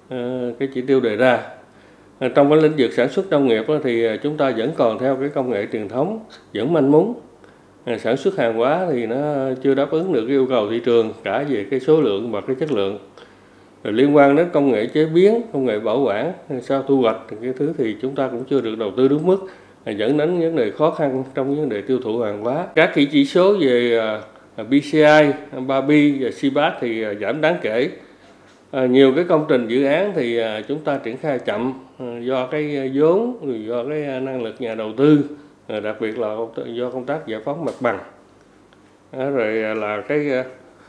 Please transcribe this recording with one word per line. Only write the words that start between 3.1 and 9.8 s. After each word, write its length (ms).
nông 180
nghiệp 200
á, 160
thì, 220
à, 180
chúng 140
ta 200
vẫn 200
còn 220
theo 160
cái 140
công 200
nghệ 220
truyền 180
thống, 300
vẫn 200
manh 180
mún. 220
À, 120
sản 200
xuất 200
hàng 200
hóa 340
thì 140
nó 100
chưa 120
đáp 160